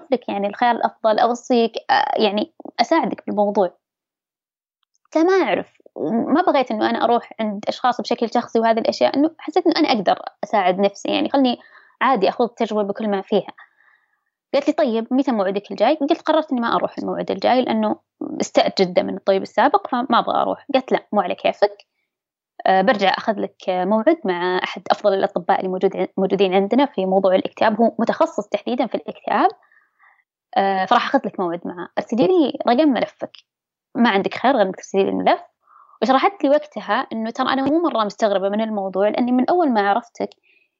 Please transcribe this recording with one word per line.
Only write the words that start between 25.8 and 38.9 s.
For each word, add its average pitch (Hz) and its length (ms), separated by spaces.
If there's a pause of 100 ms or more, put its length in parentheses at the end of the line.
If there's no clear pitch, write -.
عن-، 180 100 (100)
موجودين 190 360
عندنا 202 320
في 190 200
موضوع 190 300
الاكتئاب، 214 460
هو 226 180
متخصص 226 480
تحديدا 233 400
في - 80
الاكتئاب. - 540 (1080)
آه، 196 280
فراح 233 200
أخذ - 200
لك - 140
موعد 175 260
معه. 180 320
ارسلي 214 300
لي 359 300 (100)
رقم 269 220
ملفك. - 480 (580)
ما 233 140
عندك 196 240
خير 262 220
غير 208 100
إنك 190 100
ترسلي - 280
لي 196 60
الملف." 196 320 (600)
وشرحت 262 420
لي 277 60
وقتها 233 640
إنه 226 160
ترى 254 240
أنا 269 80
مو 294 200
مرة 240 220
مستغربة 196 460
من 208 120
الموضوع، 202 480